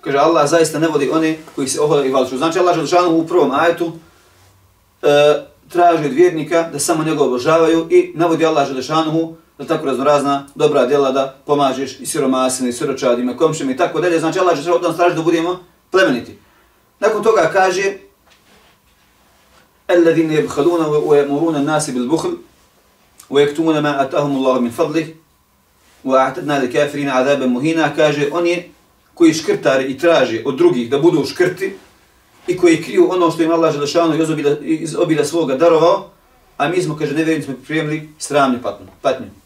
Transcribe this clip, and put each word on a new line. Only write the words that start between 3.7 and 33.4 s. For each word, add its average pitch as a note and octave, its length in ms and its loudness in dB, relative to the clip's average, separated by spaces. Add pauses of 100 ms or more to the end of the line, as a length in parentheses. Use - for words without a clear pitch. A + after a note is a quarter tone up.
e, D3 420 4 (240)
traži E3+ 380 2
od C3 60 -4
vjernika E3 600 2
da C#3+ 60 -8
samo D#3 260 -2
njega D3 200 0
obožavaju D#3+ 680 2
i F3+ 240 2
navodi D#3+ 320 0
Allah D3 220 0
Želešanuhu D#3 680 -4 (220)
da C#3 80 -14
tako D#3 200 -4
raznorazna C#3 680 0
dobra C#3+ 320 2
djela C3+ 260 2
da C3+ 240 -2 (100)
pomažeš C3+ 540 -2
i B2+ 60 -12
siromasima, C3 600 -2
i A#2+ 40 -4
siročadima, B2+ 640 -2
komšijama D3+ 360 0
i B2+ 40 -6
tako D#3+ 240 -2
dalje. E3 200 0
Znači, D#3+ 180 -2
Allah F3+ 160 2
Želešanuhu E3+ 300 -2
od E3+ 60 0
nas - 60 -6
traži F3 200 2
da D#3+ 60 -4
budemo E3 380 -2 (300)
plemeniti. D3 480 0 (640)
Nakon G#3 220 0
toga G#3 300 2
kaže: F#3+ 440 0 (1900)
„الَّذِينَ E3 420 2
يَبْخَلُونَ E3 520 0 (260)
وَيَأْمُرُونَ D3 480 2
النَّاسَ D3 340 -2
بِالْبُخْلِ C3+ 400 -2 (1000)
وَيَكْتُمُونَ D3 500 0
مَا C#3+ 220 -2
آتَاهُمُ C#3+ 340 -2
اللَّهُ C3 240 0
مِنْ A#2 100 -2
فَضْلِهِ D#3 360 -4 (1000)
وَأَعْتَدْنَا C3+ 600 0
لِكَافِرِينَ C#3+ 440 -2
عَذَابًا C3 380 0
مُهِينًا.” D3 500 -2
Kaže, C#3+ 360 0
oni F3 400 -2 (420)
koji D#3+ 200 4
škrtare C3+ 500 -2
i C3 140 -8
traže C3 460 2
od C3+ 120 -4
drugih B2+ 340 2
da C#3 80 0
budu D#3 260 2
škrti - 520 -4 (680)
i - 100 -2
koji E3 260 4
kriju F3 280 2
ono F3 200 2
što D#3+ 120 -2